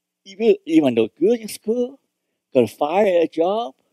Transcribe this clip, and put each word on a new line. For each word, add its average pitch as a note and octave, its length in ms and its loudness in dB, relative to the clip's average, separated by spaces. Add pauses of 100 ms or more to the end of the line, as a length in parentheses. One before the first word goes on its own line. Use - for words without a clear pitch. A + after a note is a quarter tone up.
(260)
If G3 140 -16
you G#3+ 160 4 (100)
even D3 300 2
look A2 220 0
good A3 220 0
in A3 80 -14
school, B3 520 -6 (540)
got A#2+ 160 2
fired F3 380 -2
at F3 160 2
a D#3+ 40 0
job, G#3 480 -4 (180)